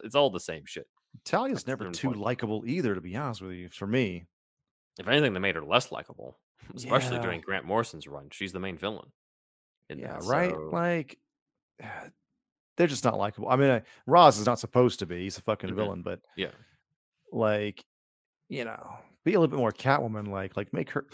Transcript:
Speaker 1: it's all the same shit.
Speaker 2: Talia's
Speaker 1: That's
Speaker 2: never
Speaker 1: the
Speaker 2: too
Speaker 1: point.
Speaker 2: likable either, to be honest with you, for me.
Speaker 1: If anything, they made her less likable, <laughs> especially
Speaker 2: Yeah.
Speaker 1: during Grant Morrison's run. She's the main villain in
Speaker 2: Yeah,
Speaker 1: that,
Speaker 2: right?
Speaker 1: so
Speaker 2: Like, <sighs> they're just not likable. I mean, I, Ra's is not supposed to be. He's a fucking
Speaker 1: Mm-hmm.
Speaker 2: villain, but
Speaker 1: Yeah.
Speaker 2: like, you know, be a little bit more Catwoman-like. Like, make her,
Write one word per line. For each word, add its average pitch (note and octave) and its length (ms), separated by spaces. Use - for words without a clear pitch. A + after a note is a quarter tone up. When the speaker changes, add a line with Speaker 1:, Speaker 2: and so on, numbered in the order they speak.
Speaker 1:
it's A2+ 100
all C#3+ 160
the F2+ 100
same D#2 260
shit. - 220
Speaker 2:
Talia's A#3+ 420
Speaker 1:
That's - 0
Speaker 2:
never C3 180
Speaker 1:
the F#2 60
Speaker 2:
too F2 180
Speaker 1:
point. G#2+ 120
Speaker 2:
likable G#2+ 460
either, C3 280
to F#2 60
be F2+ 160
honest A#2+ 260
with F#2 100
you, F2+ 160
for - 180
me. G2+ 400
Speaker 1:
If F#2 100
anything, C3+ 240
they F#2 80
made F#2+ 160
her D#2 80
less G2 280
likable, - 460
<laughs> - 160
especially B2 440
Speaker 2:
Yeah. - 20
Speaker 1:
during F2 200
Grant F#2+ 240
Morrison's F2 440
run. C#2+ 220
She's F#2+ 220
the F2+ 80
main F#2 180
villain G2 340
in C#2+ 100
Speaker 2:
Yeah, - 200
Speaker 1:
that, - 40
Speaker 2:
right? D#3 380
Speaker 1:
so D#3 100
Speaker 2:
Like, E3+ 480
<sighs> - 960
they're F3 100
just C#3 180
not G#2+ 140
likable. G#2 300
I B2+ 80
mean, C#3 140
I, A#2 120
Ra's D3 320
is G#2+ 80
not A#2+ 120
supposed - 420
to F#2+ 60
be. F2 160
He's F#2+ 160
a - 40
fucking G2+ 280
Speaker 1:
Mm-hmm. F#2 60
Speaker 2:
villain, F#2+ 260
but F2+ 180
Speaker 1:
Yeah. F#2+ 160
Speaker 2:
like, G#2+ 540
you B2+ 160
know, - 320
be F#3+ 100
a F#3+ 60
little D#3 100
bit D3+ 100
more A2 120
Catwoman-like. G#2+ 840
Like, G#2+ 160
make - 180
her, - 240